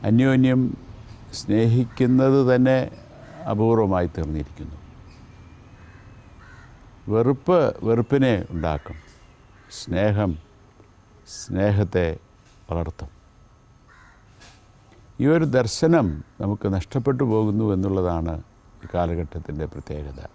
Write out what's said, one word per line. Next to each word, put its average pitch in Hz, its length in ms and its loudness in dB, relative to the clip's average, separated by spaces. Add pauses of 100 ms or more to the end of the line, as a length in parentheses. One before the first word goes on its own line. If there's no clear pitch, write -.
അന്യോന്യം 131 520 4 (760)
സ്നേഹിക്കുന്നത് 123 1000 2 (100)
തന്നെ 127 280 4 (760)
അപൂർവമായി 104 640 2
തീർന്നിരിക്കുന്നു. 76 640 -8 (2250)
വെറുപ്പ് 131 480 2 (280)
വെറുപ്പിനെ 120 460 2 (200)
ഉണ്ടാക്കും, 78 440 -4 (840)
സ്നേഹം 101 520 0 (1040)
സ്നേഹത്തെ 95 720 0 (600)
വളർത്തും. - 420 -8 (2000)
ഈ - 20 0 (120)
ഒരു 160 100 2 (120)
ദർശനം 135 500 2 (340)
നമുക്ക് 101 260 -2 (100)
നഷ്ടപ്പെട്ടു 127 460 -2 (100)
പോകുന്നു 110 320 0 (100)
എന്നുള്ളതാണ് 90 600 -2 (480)
ഈ - 20 -18 (100)
കാലഘട്ടത്തിൻ്റെ 82 800 -4
പ്രത്യേകത. 73 460 -12 (160)